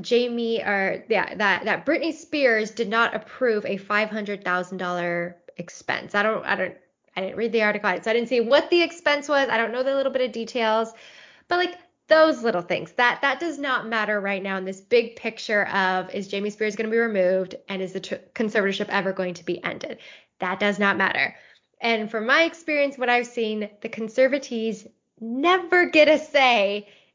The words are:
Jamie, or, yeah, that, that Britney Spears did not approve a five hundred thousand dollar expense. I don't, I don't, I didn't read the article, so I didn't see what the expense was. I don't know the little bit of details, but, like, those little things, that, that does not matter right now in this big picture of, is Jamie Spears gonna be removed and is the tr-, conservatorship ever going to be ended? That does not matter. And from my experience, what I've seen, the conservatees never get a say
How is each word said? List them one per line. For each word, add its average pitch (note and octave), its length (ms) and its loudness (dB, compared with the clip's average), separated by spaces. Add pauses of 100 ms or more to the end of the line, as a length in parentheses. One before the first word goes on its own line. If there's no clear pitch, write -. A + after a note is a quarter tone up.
Jamie, A#3 640 0
or, G3 460 -2
yeah, G#3 260 0
that, F#3+ 300 0
that A3 200 -2
Britney D#4 300 0
Spears A3+ 560 2
did A3+ 180 -4
not A3+ 260 2
approve A3 520 -2
a G3 120 -2
five G#3 300 0
hundred G#3 360 -6
thousand F3+ 340 -2
dollar F3 580 -4 (200)
expense. - 580 -8
I G3+ 80 2
don't, G#3+ 220 -2
I G3 120 -2
don't, F#3 180 -6 (420)
I F#3+ 60 -4
didn't F#3+ 140 -6
read A3 160 -2
the A3+ 100 2
article, G#3 280 0
so F3+ 200 -2
I A3 40 2
didn't A#3 140 0
see A#3+ 120 2
what C#4 300 4
the F4 120 4
expense C#4+ 460 -2
was. C#4 200 2
I A3+ 80 0
don't A3+ 160 0
know B3+ 100 -4
the C4+ 120 -2
little C4+ 180 -2
bit C4 100 -2
of B3 100 -2
details, A3+ 600 0 (560)
but, F4 80 0
like, F4+ 220 -2 (280)
those D#4 360 6
little G3 200 0
things, E3+ 300 -4
that, A#3+ 300 2
that C4+ 180 0
does D#4 180 -4
not B3+ 280 -4
matter G#3+ 340 -2
right G3 220 -4
now G3 140 -4
in F#3 80 -6
this F#3+ 160 -10
big A#3 360 0
picture A3 520 -2
of, F#3 460 0
is G3 140 -6
Jamie G3+ 220 -4
Spears G#3 260 -4
gonna A3 140 -4
be A3+ 80 2
removed F#3+ 560 2 (140)
and F#3+ 120 -6
is F#3 120 -6
the F#3+ 80 -8
tr-, - 140 -8 (200)
conservatorship G#3 540 0
ever F#3+ 240 0
going F3+ 220 -4
to - 100 -16
be - 180 -4
ended? - 360 -8 (400)
That F#3 220 -4
does G3+ 180 0
not G3+ 180 2
matter. D#3+ 380 0 (460)
And A3 300 0
from A3 160 -4
my D4 160 4
experience, D4 560 0
what B3 100 0
I've A#3+ 180 2
seen, G#3+ 440 -4 (100)
the A3 80 -8
conservatees A3+ 960 0 (340)
never E4+ 640 2
get D4+ 220 6
a D4+ 100 6
say A#3 720 2 (260)